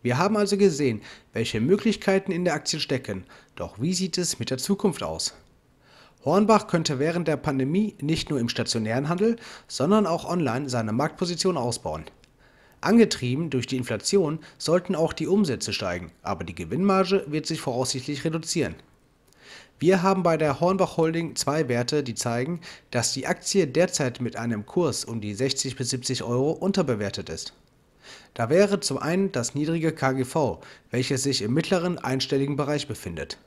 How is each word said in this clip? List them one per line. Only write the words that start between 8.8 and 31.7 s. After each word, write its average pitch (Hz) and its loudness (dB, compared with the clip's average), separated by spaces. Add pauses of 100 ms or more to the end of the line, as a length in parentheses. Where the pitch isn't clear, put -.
Handel, 208 2 (320)
sondern 196 4
auch 165 0
online 143 0
seine 113 -2
Marktposition 170 0
ausbauen. 87 -4 (760)
Angetrieben 165 4
durch 123 -2
die 135 -4
Inflation 147 0 (180)
sollten 180 0
auch 156 2
die 156 -4
Umsätze 160 2
steigen, 87 -4
aber 87 -4
die 85 -10
Gewinnmarge 185 2
wird 147 -4
sich 160 -4
voraussichtlich 131 -4
reduzieren. 156 -2 (1040)
Wir 180 4
haben 190 2
bei 165 4
der 147 0
Hornbach 185 2
Holding 165 0
zwei 147 0
Werte, 123 0
die 123 -6
zeigen, 131 -2 (280)
dass 117 0
die 135 -6
Aktie 180 0
derzeit 139 0
mit 117 -4
einem 113 -4
Kurs 165 0
um 113 -6
die 104 -6
sechzig 131 -2
bis 123 -2
siebzig 123 -4
Euro 127 2
unterbewertet 127 0
ist. - -10 (840)
Da 117 -2
wäre 196 6
zum - -2
einen 190 0
das 120 -4
niedrige 160 0
K 135 2
G 131 0
V, 131 0 (280)
welches 127 0
sich 139 0
im 107 0
mittleren 170 0